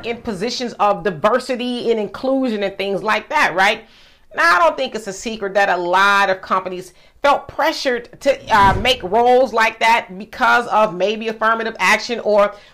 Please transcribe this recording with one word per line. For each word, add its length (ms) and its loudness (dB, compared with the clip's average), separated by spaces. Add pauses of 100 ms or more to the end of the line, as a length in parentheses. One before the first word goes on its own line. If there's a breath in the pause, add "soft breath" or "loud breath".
in 200 -8
positions 520 -6
of 300 0
diversity 880 -2
and 80 0
inclusion 640 -2
and 120 -6
things 260 -4
like 280 -2
that, 240 0
right? 300 0 (520 soft breath)
Now, 200 4
I 20 2
don't 180 4
think 200 -4
it's 100 -10
a 60 -8
secret 420 -8
that 140 4
a 80 0
lot 520 2
of 140 -2
companies 500 -6 (300 soft breath)
felt 240 2
pressured 720 -4
to, 340 0
uh, 200 6
make 300 0
roles 480 4
like 260 0
that 400 0
because 480 0
of 280 2
maybe 340 -4
affirmative 500 -2
action 420 0
or 320 2 (220 loud breath)